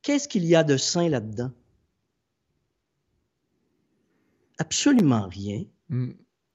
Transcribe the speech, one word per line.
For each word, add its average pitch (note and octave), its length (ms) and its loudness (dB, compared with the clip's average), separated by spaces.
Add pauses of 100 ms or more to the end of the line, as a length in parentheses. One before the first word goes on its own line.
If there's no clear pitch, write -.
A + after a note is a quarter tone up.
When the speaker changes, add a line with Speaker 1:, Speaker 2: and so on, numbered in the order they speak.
Speaker 1:
qu'est-ce C#4+ 260 -2
qu'il F3+ 160 -2
y E3 100 4
a D#3+ 100 6
de C#3+ 120 2
sain E3+ 320 -2
là-dedans ? A#2+ 440 -6 (3000)
Absolument D#3 720 2
rien. G2+ 360 -8 (240)
Speaker 2:
Hmm. B2+ 240 -6 (420)